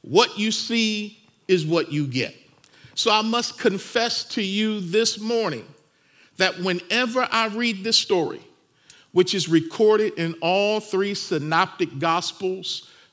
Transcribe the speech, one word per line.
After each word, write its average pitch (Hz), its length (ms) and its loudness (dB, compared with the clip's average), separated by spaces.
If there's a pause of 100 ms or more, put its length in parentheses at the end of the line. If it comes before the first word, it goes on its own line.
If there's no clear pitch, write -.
What 214 380 2
you 214 120 0
see 214 680 -2 (280)
is 180 200 2
what 160 260 0
you 147 140 0
get. 127 280 -4 (600)
So - 160 0
I 214 120 4
must 226 360 -2
confess 226 720 -2
to 220 120 -4
you 208 380 -2
this 208 400 0
morning 214 460 -2 (720)
that 185 220 2
whenever 226 720 0
I 226 180 2
read 214 360 -2
this 220 120 0
story, - 440 0 (720)
which 180 220 4
is 165 140 -2
recorded 208 680 4
in 165 260 -4
all 202 400 2
three 202 340 -2
synoptic 160 840 -2
gospels, 175 880 -4 (240)